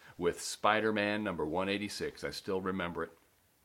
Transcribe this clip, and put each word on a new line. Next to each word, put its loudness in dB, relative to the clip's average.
with 2
Spider-Man 2
number -2
one 0
eighty-six. -4
I -4
still -2
remember -2
it. -8